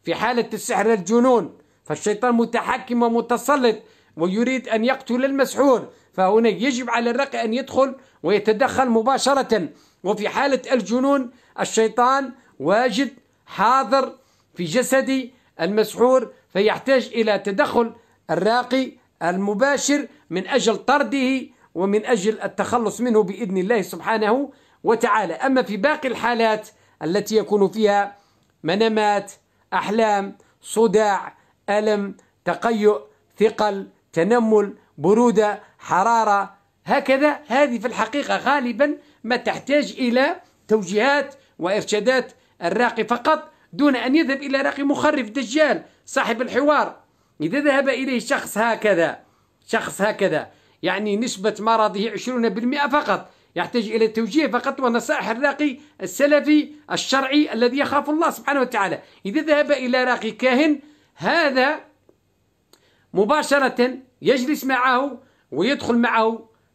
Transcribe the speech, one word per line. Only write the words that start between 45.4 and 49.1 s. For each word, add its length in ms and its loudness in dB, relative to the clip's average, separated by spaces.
صاحب 360 -2
الحوار. 640 0
إذا 180 -2
ذهب 300 2
إليه 300 -2
شخص 380 -4
هكذا، 640 0